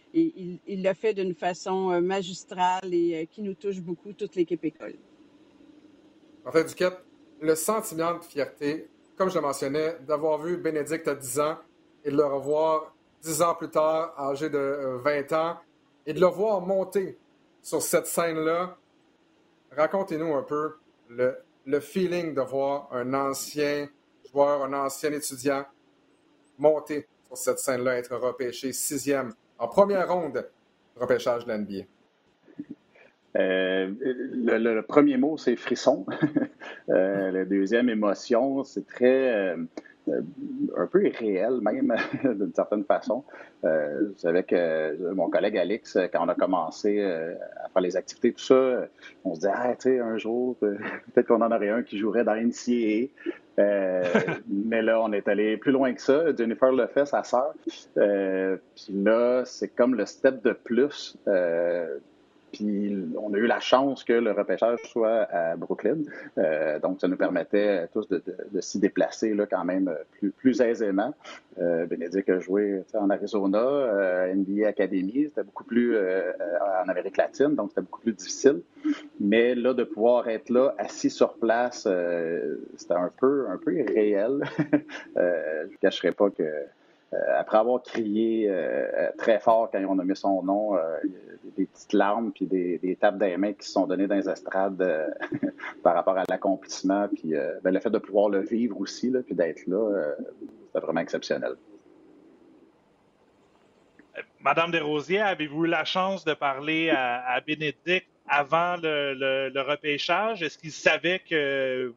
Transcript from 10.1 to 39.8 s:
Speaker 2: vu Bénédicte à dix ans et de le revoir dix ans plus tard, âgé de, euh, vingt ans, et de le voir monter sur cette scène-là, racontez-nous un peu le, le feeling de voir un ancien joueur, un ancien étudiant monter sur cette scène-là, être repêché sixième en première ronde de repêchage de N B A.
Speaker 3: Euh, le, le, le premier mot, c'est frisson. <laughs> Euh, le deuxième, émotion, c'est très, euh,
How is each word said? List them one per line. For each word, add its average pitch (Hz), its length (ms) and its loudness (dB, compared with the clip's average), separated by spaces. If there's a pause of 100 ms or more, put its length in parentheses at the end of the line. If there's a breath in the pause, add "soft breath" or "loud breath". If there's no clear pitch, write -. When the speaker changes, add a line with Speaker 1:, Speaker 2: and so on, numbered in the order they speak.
Speaker 2:
vu 170 180 -4
Bénédicte 156 500 -2
à 147 60 0
dix 131 260 -4
ans 156 180 0 (460)
et 147 60 -2
de 139 80 2
le 147 80 6
revoir 151 680 0 (260)
dix 156 220 0
ans 170 100 4
plus 156 160 -6
tard, 160 480 0
âgé 143 320 -4
de, 143 80 -2
euh, 139 400 -2
vingt 139 360 -2
ans, 165 240 -2 (500)
et 156 60 -6
de 151 60 -4
le 180 60 8
voir 190 360 2
monter 185 540 -2 (460)
sur - 220 -4
cette 160 240 0
scène-là, 170 680 -2 (920)
racontez-nous 160 640 0
un 135 80 2
peu 151 360 -4 (320)
le, 127 260 0 (320)
le 143 120 2
feeling 170 540 -2
de 135 80 0
voir 135 500 -2
un 123 220 -2
ancien 143 720 -2 (440)
joueur, 143 320 4
un 135 100 -4
ancien 139 380 -2
étudiant 139 520 -2 (920)
monter 147 480 2 (220)
sur - 100 -16
cette 127 220 -2
scène-là, 123 380 0
être 123 180 -6
repêché 123 580 -4
sixième 135 600 -2 (260)
en 117 80 -2
première 190 440 2
ronde 170 220 -2 (600)
de - 40 -20
repêchage 120 460 0
de 120 60 -6
N 107 140 -4
B 95 60 -12 (100)
A. - 20 -14 (1600 soft breath)
Speaker 3:
Euh, 95 600 0
le, 123 580 -2
le, 113 180 2
le 110 60 0
premier 143 360 4
mot, 147 200 0
c'est 123 180 0
frisson. - 560 0
<laughs> - 40 -6 (720 loud breath)
Euh, 95 420 2
le 95 140 0
deuxième, 98 440 2
émotion, 117 760 0
c'est - 240 -8
très, 131 480 4
euh, 95 220 0 (500 loud breath)